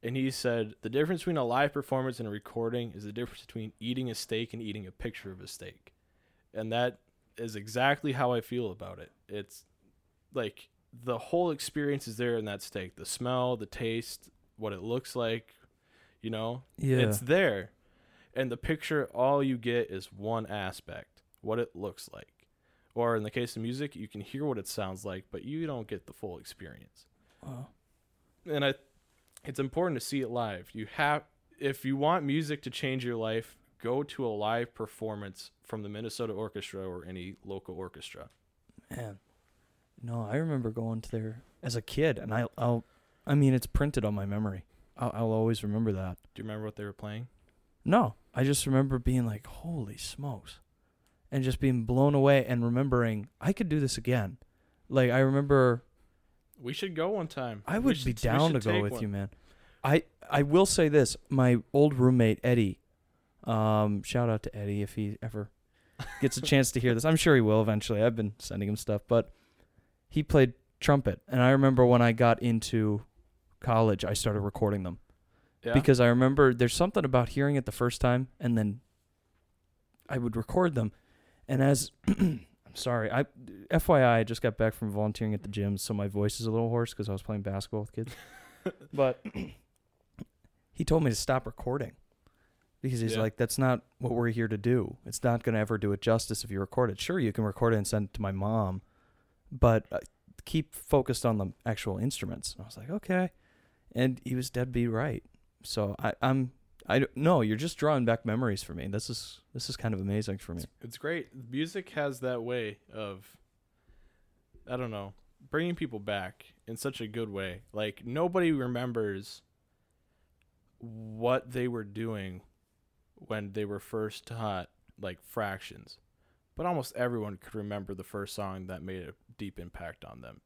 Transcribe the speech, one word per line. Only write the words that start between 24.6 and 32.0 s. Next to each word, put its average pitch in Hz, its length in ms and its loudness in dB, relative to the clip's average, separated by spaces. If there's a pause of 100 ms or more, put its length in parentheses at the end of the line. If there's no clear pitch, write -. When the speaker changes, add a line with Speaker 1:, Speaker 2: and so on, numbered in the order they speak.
Speaker 1:
sounds 95 380 -8
like, 95 260 -10
but - 140 -12
you 156 220 -8
don't 120 200 -8
get - 200 -10
the - 60 -20
full 90 260 -10
experience. - 680 -20 (380)
Speaker 2:
Wow. 131 240 -12 (800)
Speaker 1:
And 147 200 -2
I, 135 80 2 (720)
it's 139 140 -10
important 147 420 -2
to - 40 -12
see 139 160 -4
it 120 80 -6
live. 110 440 -6
You 113 220 -10
have, 151 280 0 (360)
if 139 260 -4
you 135 100 0
want 151 300 2